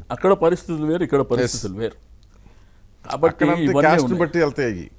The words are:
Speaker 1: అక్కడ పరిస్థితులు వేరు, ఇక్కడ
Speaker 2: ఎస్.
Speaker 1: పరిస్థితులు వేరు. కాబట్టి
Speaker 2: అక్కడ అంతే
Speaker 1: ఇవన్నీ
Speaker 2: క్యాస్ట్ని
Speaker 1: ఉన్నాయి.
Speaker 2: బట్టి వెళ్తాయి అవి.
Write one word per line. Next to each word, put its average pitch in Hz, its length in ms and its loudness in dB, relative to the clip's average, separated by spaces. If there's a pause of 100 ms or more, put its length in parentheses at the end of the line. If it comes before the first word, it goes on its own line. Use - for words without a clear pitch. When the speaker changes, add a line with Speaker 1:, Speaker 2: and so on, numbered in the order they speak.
(100)
Speaker 1:
అక్కడ 185 220 2
పరిస్థితులు 165 540 0
వేరు, 170 160 -2
ఇక్కడ 139 180 0
Speaker 2:
ఎస్. 131 100 -4
Speaker 1:
పరిస్థితులు 117 480 -2
వేరు. 113 180 -6 (1160)
కాబట్టి 143 140 0
Speaker 2:
అక్కడ 165 220 0
అంతే 170 160 0
Speaker 1:
ఇవన్నీ 135 160 2
Speaker 2:
క్యాస్ట్ని 156 240 4
Speaker 1:
ఉన్నాయి. 165 160 -2
Speaker 2:
బట్టి 170 180 -2
వెళ్తాయి 139 340 0
అవి. 87 260 -10